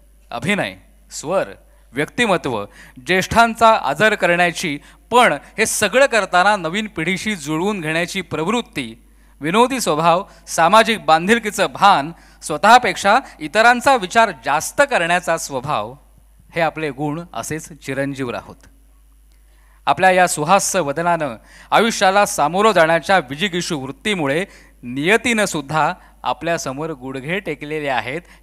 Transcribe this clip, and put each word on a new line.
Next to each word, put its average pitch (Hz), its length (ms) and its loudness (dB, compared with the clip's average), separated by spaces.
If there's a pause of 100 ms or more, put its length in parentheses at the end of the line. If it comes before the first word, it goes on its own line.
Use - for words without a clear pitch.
(320)
अभिनय, 123 440 -4 (360)
स्वर, 170 360 -4 (440)
व्यक्तिमत्व, 151 760 -2 (400)
ज्येष्ठांचा 220 640 2
आदर 202 460 2
करण्याची, 175 640 0 (320)
पण 233 220 6 (240)
हे 220 80 0
सगळं 220 400 2
करताना 208 500 2
नवीन 190 320 -4
पिढीशी 190 480 -4
जुळवून 165 460 -4
घेण्याची 170 400 -4
प्रवृत्ती, 156 880 -6 (340)
विनोदी 233 380 0
स्वभाव, 165 440 0 (240)
सामाजिक 190 580 2
बांधिलकीचं 190 600 0
भान, 165 460 2 (300)
स्वतःपेक्षा 196 760 4 (200)
इतरांचा 233 560 2
विचार 208 360 2 (140)
जास्त 151 360 0
करण्याचा 175 560 0
स्वभाव, 131 580 -6 (600)
हे 170 60 -2
आपले 156 280 -2
गुण 147 320 -6 (120)
असेच 151 400 -10
चिरंजीव 139 560 -6
राहोत. 101 260 -10 (1300)
आपल्या 180 260 4
या 180 160 4
सुहास्य 180 520 0
वदनानं 151 560 -2 (360)
आयुष्याला 202 540 4
सामोरं 185 460 0
जाण्याच्या 165 460 2
विजिगीषू 170 640 -4
वृत्तीमुळे 151 680 -4 (380)
नियतीनं 196 640 0
सुद्धा 156 480 -2 (300)
आपल्यासमोर 151 680 -6
गुडघे 135 500 -8
टेकलेले 151 500 -8
आहेत, 127 320 -4 (220)